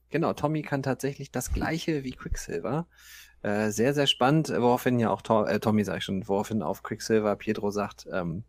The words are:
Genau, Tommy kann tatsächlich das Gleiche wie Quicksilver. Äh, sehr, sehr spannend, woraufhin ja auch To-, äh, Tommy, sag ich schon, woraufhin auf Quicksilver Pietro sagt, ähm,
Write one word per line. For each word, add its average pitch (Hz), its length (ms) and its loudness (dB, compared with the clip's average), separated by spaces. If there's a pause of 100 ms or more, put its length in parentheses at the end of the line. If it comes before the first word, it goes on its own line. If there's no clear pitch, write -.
(160)
Genau, 160 160 2
Tommy 151 300 -2
kann 139 200 -4
tatsächlich 135 480 -4
das - 220 -6
Gleiche 156 540 -2
wie 127 80 -8
Quicksilver. - 760 -4 (540)
Äh, 107 300 0
sehr, 110 220 2
sehr 143 140 2
spannend, 147 400 4
woraufhin 123 500 4
ja 113 120 4
auch 98 120 0
To-, 110 220 4
äh, 104 160 0
Tommy, 107 240 2
sag 95 140 -4
ich - 80 -8
schon, 95 240 -4
woraufhin 101 320 0
auf 82 220 -4
Quicksilver 107 520 0
Pietro 104 340 -2
sagt, 98 400 -4
ähm, 90 400 -4